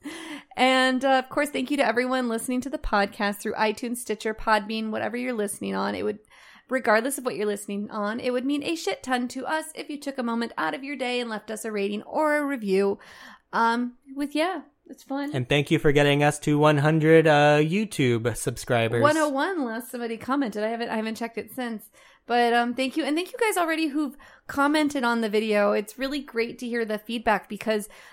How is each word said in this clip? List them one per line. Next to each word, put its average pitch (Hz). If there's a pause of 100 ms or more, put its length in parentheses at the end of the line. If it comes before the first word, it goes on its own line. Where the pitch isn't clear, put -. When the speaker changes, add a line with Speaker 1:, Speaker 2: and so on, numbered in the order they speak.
(580)
Speaker 1:
and, 262
uh, 269
of 254
course, 294
thank 262
you 285
to 277
everyone 254
listening 233
to 269
the 302
podcast 202
through -
iTunes, 220
Stitcher, 220
Podbean, 220
whatever 220
you're 247
listening 202
on. 202
It 190
would, 208 (500)
regardless 240
of 247
what 208
you're 208
listening 202
on, 214
it 247
would 247
mean 285
a 330
shit -
ton 247
to 262
us 311 (100)
if -
you 294
took 277
a 247
moment 233
out 311
of 262
your 277
day 247
and 233
left 214
us 214
a 220
rating 208
or 294
a 294
review. 202 (560)
Um, 233 (220)
with, 285
yeah, 302 (260)
it's -
fun. 285
Speaker 2:
And 127
thank 143
you 156
for 147
getting 143
us 147
to 151
one 151
hundred, 160
uh, 147
YouTube 139
subscribers. 120
Speaker 1:
One 302
oh 302
one 294
last 233
somebody 233
commented. 226
I 220
haven't, 233
I -
haven't 220
checked 233
it -
since. 233 (420)
But, 240
um, 240
thank 262
you. 320
And 294
thank 370
you 494
guys 427
already 320
who've 285 (320)
commented 285
on 233
the 226
video. 208
It's 214
really 269
great 240
to 247
hear 233
the 214
feedback 226
because 214 (240)